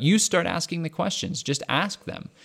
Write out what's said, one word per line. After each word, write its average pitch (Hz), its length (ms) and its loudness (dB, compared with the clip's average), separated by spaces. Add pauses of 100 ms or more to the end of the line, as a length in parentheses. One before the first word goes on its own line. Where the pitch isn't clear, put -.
You 170 180 6
start 175 280 2
asking 170 360 -2
the 160 60 -2
questions. - 560 -4
Just - 240 -2
ask 180 380 -2
them. - 220 -10 (160)